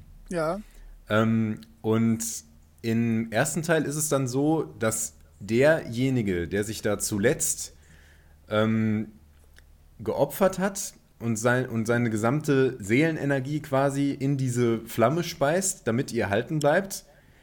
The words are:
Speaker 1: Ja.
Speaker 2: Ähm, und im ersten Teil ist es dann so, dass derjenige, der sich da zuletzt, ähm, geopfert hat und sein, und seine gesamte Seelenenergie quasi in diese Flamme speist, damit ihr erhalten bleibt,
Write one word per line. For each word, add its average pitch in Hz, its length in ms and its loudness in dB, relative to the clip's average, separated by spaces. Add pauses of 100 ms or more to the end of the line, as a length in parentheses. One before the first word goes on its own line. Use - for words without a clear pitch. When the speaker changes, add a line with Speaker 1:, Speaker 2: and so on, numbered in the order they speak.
(280)
Speaker 1:
Ja. 170 320 -2 (480)
Speaker 2:
Ähm, 110 500 2 (220)
und 113 420 2 (600)
im 113 500 0
ersten 151 300 0
Teil 160 240 2
ist 143 100 -4
es 151 140 -2
dann 135 180 0
so, 143 360 0 (140)
dass - 360 -2 (260)
derjenige, 117 1040 2
der 95 180 0
sich 107 180 -8
da 104 160 0
zuletzt, - 760 -2 (760)
ähm, 110 580 2 (920)
geopfert 151 600 0
hat 202 340 -4 (260)
und 117 180 -2
sein, 123 320 2
und 113 180 -2
seine 120 240 2
gesamte 131 720 2
Seelenenergie 139 800 0
quasi 139 520 0
in 139 240 -2
diese 120 500 2
Flamme 139 380 2
speist, 165 640 -2
damit 117 240 -2
ihr 113 120 0
erhalten 123 340 0
bleibt, 160 480 0 (360)